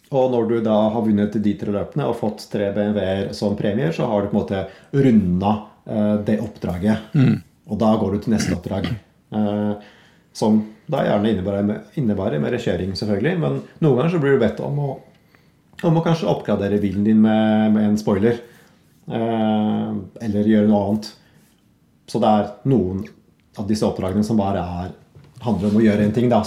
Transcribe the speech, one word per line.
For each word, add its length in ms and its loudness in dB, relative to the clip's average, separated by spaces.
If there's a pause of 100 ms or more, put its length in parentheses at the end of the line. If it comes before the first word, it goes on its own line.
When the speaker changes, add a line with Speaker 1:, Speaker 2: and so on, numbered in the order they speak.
Speaker 1:
og 260 2
når 160 0
du 140 2
da 160 2 (120)
har 140 -2
vunnet 320 2
de 180 0
tre 180 -6
løpene 360 -2
og 100 -2
fått 300 -6
tre 240 -2
B 100 -2
M 140 0
W-er 380 -2
som 220 -2
premier, 380 -2
så 140 -2
har 160 0
du 80 -4
på 60 2
en 40 2
måte 220 -4 (280)
rundet, 760 2 (160)
eh, 380 0
det 200 -2
oppdraget. 720 -4
Speaker 2:
Mm. 220 4 (300)
Speaker 1:
Og 100 -8
da 220 2
går 180 -2
du 80 -4
til 80 -2
neste 240 0
oppdrag. 320 -6 (400)
Eh, 440 -2 (640)
som 260 2 (240)
da 180 -2
gjerne 300 0
innebærer, 480 -2 (140)
innebærer 440 -2
mer 160 -2
kjøring, 400 -2
selvfølgelig, 460 -2
men 160 -2 (260)
noen 140 4
ganger 160 0
så 100 0
blir 140 4
du 20 4
bedt 240 0
om 160 -4
å, 100 -4 (920)
om 200 2
å 60 0
kanskje 260 2
oppgradere 480 -2
bilen 240 -2
din 160 4
med, 560 4
med 140 2
en 100 2
spoiler, 380 2 (760)
eh, 760 0 (400)
eller 180 0
gjøre 240 4
noe 140 2
annet. 240 -4 (960)
Så 160 -4
det 80 4
er 160 2 (240)
noen 300 0 (540)
av 120 -8
disse 160 -2
oppdragene 400 -2
som 160 0
bare 240 -2
er, 300 -8 (500)
handler 300 -2
om 80 4
å 20 4
gjøre 240 4
en 80 0
ting 160 2
da, 160 4